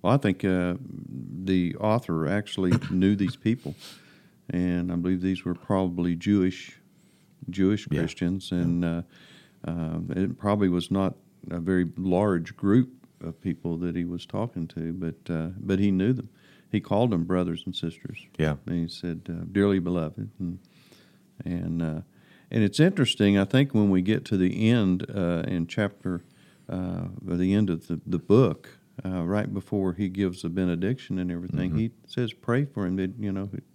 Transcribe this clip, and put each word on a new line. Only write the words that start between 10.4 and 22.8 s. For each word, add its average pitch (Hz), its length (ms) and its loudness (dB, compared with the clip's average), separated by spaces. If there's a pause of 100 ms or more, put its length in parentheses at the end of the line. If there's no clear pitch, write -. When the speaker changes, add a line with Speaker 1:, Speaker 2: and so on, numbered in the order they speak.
Speaker 1:
was 87 220 0
not 95 240 2 (340)
a 87 120 -6
very 92 360 2
large 92 600 0
group 123 340 4 (320)
of 82 180 -12
people 87 380 -4
that 87 160 -4
he 90 100 -2
was 87 220 -8
talking 101 400 -6
to, 82 260 -6
but, 85 400 -8
uh, 82 180 -4 (100)
but 95 180 0
he 101 140 4
knew 95 200 4
them. - 160 -2 (400)
He 104 120 0
called 113 320 2
them 87 120 2
brothers 87 400 0
and 90 100 -8
sisters. - 520 -10 (120)
Speaker 2:
Yeah. 78 180 2 (100)
Speaker 1:
And 87 80 -4
he 82 140 -2
said, 87 320 -8 (100)
uh, 85 220 -8
"Dearly 101 260 4
beloved." 90 520 -2 (100)
And, 90 180 -6 (840)
and, 87 360 -4
uh, 80 200 -4 (500)
and 110 140 4
it's 98 160 2